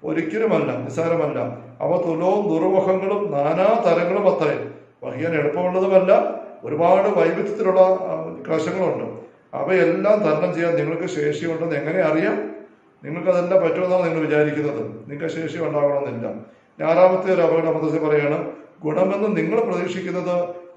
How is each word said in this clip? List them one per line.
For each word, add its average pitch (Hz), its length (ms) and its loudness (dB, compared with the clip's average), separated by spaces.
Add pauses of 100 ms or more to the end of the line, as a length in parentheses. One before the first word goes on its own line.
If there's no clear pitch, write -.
ഒരിക്കലുമല്ല, 160 720 -2
നിസ്സാരമല്ല. 147 640 -2 (400)
അവ 156 160 0
തുലവും 175 580 0
ദുർമുഖങ്ങളും 185 800 2
നാനാ 165 540 2
തരങ്ങളും 180 480 2
അത്രേ. - 360 -2 (340)
വഹിക്കാൻ 139 300 -4
എളുപ്പമുള്ളതുമല്ല, 185 1040 2 (240)
ഒരുപാട് 175 440 4
വൈവിധ്യത്തിലുള്ള, 185 720 2
ആ, 170 560 2 (100)
ക്ലേശങ്ങളുണ്ട്. 160 760 -4 (340)
അവയെല്ലാം 175 680 2
തരണം 156 340 0
ചെയ്യാൻ 170 200 -2
നിങ്ങൾക്ക് 160 320 -2
ശേഷിയുണ്ടെന്ന് 156 680 -4
എങ്ങനെ 156 260 -2
അറിയാം? 175 600 0 (440)
നിങ്ങൾക്കതെല്ലാം 175 580 0
പറ്റുമെന്നാണ് 180 420 2
നിങ്ങൾ 160 220 0
വിചാരിക്കുന്നത്. 147 840 -2
നിങ്ങൾക്ക് 156 240 -6
ശേഷി 160 240 -6
ഉണ്ടാകണമെന്നില്ല. 143 680 -2
ഇനി - 580 -12
ആറാമത്തെ 185 500 4
ഒരു 170 60 0
അപകട 160 300 2
പദ്ധതി 156 280 0
പറയാണ്, 151 520 0 (340)
ഗുണമെന്ന് 190 520 0
നിങ്ങൾ 208 240 0
പ്രതീക്ഷിക്കുന്നത് 180 880 -4 (280)